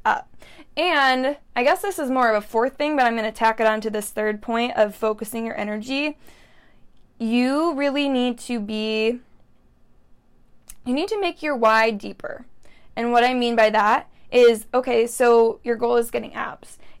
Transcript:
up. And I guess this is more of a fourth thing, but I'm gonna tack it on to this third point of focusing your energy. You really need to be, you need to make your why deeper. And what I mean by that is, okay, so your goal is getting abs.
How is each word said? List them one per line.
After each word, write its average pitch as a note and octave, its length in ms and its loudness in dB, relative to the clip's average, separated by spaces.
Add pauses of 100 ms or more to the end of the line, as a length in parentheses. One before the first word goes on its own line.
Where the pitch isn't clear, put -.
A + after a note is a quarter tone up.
up. - 320 -2 (400)
And C#4+ 600 0 (180)
I B3 80 0
guess D4 180 2
this G4+ 160 -6
is C4+ 140 -2
more B3+ 180 2
of G#3 140 0
a - 20 -16
fourth A#3+ 300 -2
thing, D4 220 -2
but B3+ 80 4
I'm A#3 100 0
gonna A3 160 -4
tack A3 300 0
it A3 40 2
on A3 160 2
to A3 80 -4
this G#3 200 -6
third G#3+ 320 -4
point A#3 340 -4
of G#3+ 180 2
focusing A3 520 -6
your A3+ 120 -8
energy. B3+ 600 -6 (1000)
You B3+ 560 0
really C#4 360 -2
need B3 300 0
to A#3+ 200 -6
be, A3 640 -2 (1600)
you B3 80 -4
need D#4 140 -2
to G#4 140 -4
make F4 200 -4
your D4 140 -4
why A3+ 360 4
deeper. G3+ 540 -12 (520)
And A#3 160 -2
what A#3+ 100 6
I B3+ 100 2
mean A#3+ 220 0
by A3 140 6
that A3 400 2 (200)
is, A#3 440 6
okay, B3 340 2
so A#3 560 4
your A#3 140 -2
goal A#3 180 0
is A#3 160 0
getting A3+ 220 -6
abs. - 440 -12 (240)